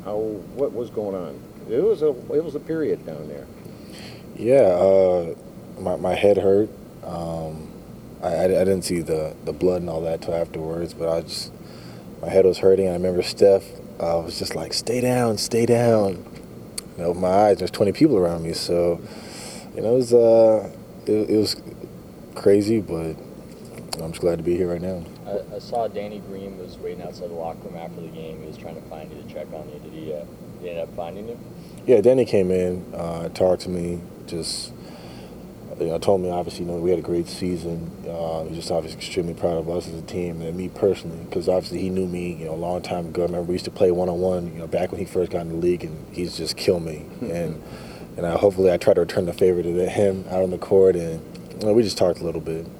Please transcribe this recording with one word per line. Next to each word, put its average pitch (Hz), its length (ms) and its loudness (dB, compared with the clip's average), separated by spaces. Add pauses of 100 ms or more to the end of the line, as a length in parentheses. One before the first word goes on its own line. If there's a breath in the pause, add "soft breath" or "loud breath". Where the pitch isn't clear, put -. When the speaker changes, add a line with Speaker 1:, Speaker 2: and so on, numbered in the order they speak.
Speaker 1:
How, 104 120 -4
what 110 560 -4
was 113 180 -6
going 104 240 -4
on? 78 260 -8 (300)
It 123 120 2
was 196 200 2
a, 156 60 4 (260)
it 151 80 2
was 147 140 -8
a - 40 -4
period 135 460 -2
down 76 220 -10
there. 71 180 -12 (880 loud breath)
Speaker 2:
Yeah, 123 260 6
uh, 90 720 6 (440)
my, 92 180 -2
my 90 180 0
head 101 220 6
hurt. 98 320 6 (360)
Um, 82 640 -8 (520)
I, 87 60 -4
I, 85 160 2
I 92 40 4
didn't 92 340 4
see 87 180 -2
the, 78 440 -2
the 80 80 -4
blood 90 300 2
and 87 80 -6
all 80 120 -4
that 82 200 -4
till 85 120 -4
afterwards, 82 600 -4
but 82 140 -4
I 82 120 0
just, - 320 -10 (680 loud breath)
my 82 80 -8
head 95 160 6
was 90 140 6
hurting. 95 300 6
I 90 40 0
remember 90 300 0
Steph, 98 420 6 (360)
uh, 85 240 0
was - 140 -10
just - 180 -6
like, 80 160 -6
"Stay 120 280 -2
down, 123 380 2
stay 117 260 2
down." 113 600 4 (680)
And 87 60 -6
I - 20 -4
opened 87 180 0
my 90 60 2
eyes, 98 300 6
there's 90 120 -4
twenty 101 220 2
people 147 260 6
around 85 240 2
me, 82 100 -4
so, 87 480 0 (720 loud breath)
you - 60 -8
know, 107 120 2
it 127 40 6
was, 120 160 2
uh, 113 580 8 (360)
it, 107 240 2
it 104 60 4
was - 260 2 (720)
crazy, 104 460 4
but 82 360 -6 (840)
I'm 80 80 -8
just - 100 -12
glad 85 180 2
to 80 60 -8
be 87 120 0
here 90 140 0
right 87 120 -4
now. 90 200 -6 (240)
Speaker 3:
I, 101 300 -8
I - 20 -8
saw 117 300 -4
Danny 104 300 -8
Green 95 400 -12
was 90 200 -14
waiting 87 240 -10
outside 87 280 -12
the 85 40 -12
locker 82 340 -10
room 85 80 -12
after 85 240 -12
the 82 80 -12
game. 80 320 -14
He 78 60 -14
was 78 120 -14
trying 82 160 -14
to 78 140 -14
find 78 240 -14
you 73 100 -16
to 76 100 -16
check 78 200 -10
on 76 200 -12
you. - 60 -16
Did 76 140 -16
he, 78 200 -10
uh, 73 60 -6
did - 100 -12 (320)
he 90 100 -10
end 85 100 -8
up 82 160 -10
finding 92 320 -10
you? 120 100 -12 (480 loud breath)
Speaker 2:
Yeah, 120 140 8
Danny 123 240 6
came 95 260 2
in, 90 340 0 (100)
uh, 85 340 -6
talked 90 340 2
to 92 60 -8
me, 87 320 -4 (260)
just, - 460 -8 (1080 loud breath)
you 78 80 0
know, 82 120 -2
told 95 220 4
me, 90 100 -2
obviously, 87 340 -4
you 87 80 -6
know, 85 60 -4
we 87 120 0
had 87 80 4
a 78 40 -6
great 85 260 -2
season. 85 640 -6 (180)
Uh, 82 360 -4
he's 82 120 -8
just 82 140 -10
obviously 80 280 -2
extremely 85 360 -4
proud 85 220 -2
of 80 140 -2
us 87 160 -4
as 82 80 -12
a 80 80 -10
team 85 400 -6
and 82 140 -6
me 92 120 -6
personally, 87 500 0 (120)
'cause 87 180 -2
obviously 87 300 0
he 95 120 -2
knew 92 160 0
me, 87 260 -4
you 80 140 -10
know, 80 80 -6
a - 20 -6
long 87 260 -4
time 87 240 -6
ago. 82 160 -2
I 87 40 2
remember 87 220 -2
we 90 60 0
used 90 120 -4
to 87 40 -6
play 92 200 4
one-on-one, 87 600 0
you 82 60 -12
know, 82 80 -10
back 87 240 -2
when - 80 -8
he 95 60 -4
first 87 260 0
got 87 120 -2
in 82 80 -8
the 82 40 -6
league, 85 300 0
and 78 280 -12
he's 87 240 -6
just 80 200 -6
killed 87 280 2
me. 78 280 -8
Speaker 1:
<laughs> - 100 -14
Speaker 2:
And, 82 400 -6 (540 loud breath)
and 85 100 -4
I, 82 100 0
hopefully 95 360 6
I 85 40 4
try 101 180 4
to 90 60 4
return 87 260 0
the 82 60 -4
favor 90 300 4
to 87 260 0
him 95 400 2
out 92 140 0
on 92 80 0
the 90 80 -4
court, 95 380 6
and, 82 260 -4 (380)
you 107 60 -2
know, 104 60 4
we 117 100 8
just 95 140 0
talked 87 240 2
a 85 40 -6
little 82 160 -4
bit. 82 260 -6 (140)